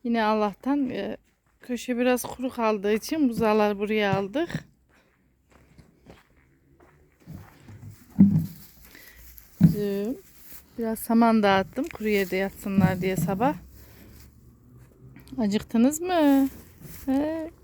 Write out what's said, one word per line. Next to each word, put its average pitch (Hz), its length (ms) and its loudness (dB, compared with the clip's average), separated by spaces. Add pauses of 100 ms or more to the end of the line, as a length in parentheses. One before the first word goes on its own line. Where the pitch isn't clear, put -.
Yine 233 200 0
Allah'tan, 220 640 0
e, 202 260 -8 (440)
köşe 240 380 -6
biraz 247 240 2
kuru 247 280 -8
kaldığı 214 420 -2
için 277 360 0
buzağlar 214 500 2
buraya 208 380 0
aldık. 202 480 -4 (4000)
Ee, 202 320 -2 (680)
biraz 226 200 -4
saman 226 440 4
dağıttım 196 420 2 (100)
kuru 214 140 -6
yerde 190 280 0
yatsınlar 190 640 0
diye 190 160 -2
sabah. 196 380 0 (1800)
Acıktınız 226 600 0
mı? 294 480 2 (580)
He? 311 440 -4 (140)